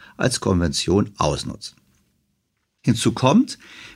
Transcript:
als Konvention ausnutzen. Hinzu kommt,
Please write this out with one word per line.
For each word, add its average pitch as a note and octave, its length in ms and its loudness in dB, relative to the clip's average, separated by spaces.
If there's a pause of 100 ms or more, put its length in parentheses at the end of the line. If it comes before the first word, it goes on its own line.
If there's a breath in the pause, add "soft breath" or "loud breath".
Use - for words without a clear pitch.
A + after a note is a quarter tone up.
(160 loud breath)
als - 240 -2
Konvention F2+ 800 0
ausnutzen. - 600 -6 (1080)
Hinzu A#2 280 2
kommt, G3+ 460 2 (360 loud breath)